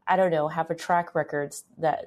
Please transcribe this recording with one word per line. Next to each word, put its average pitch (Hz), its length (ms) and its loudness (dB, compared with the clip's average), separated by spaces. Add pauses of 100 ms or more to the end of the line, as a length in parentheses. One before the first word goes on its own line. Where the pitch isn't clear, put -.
I 185 80 4
don't 185 160 4
know, 151 160 2
have 165 220 -2
a 170 60 -4
track 175 400 0
record 147 340 -2
s-, - 140 -16 (140)
that 156 300 0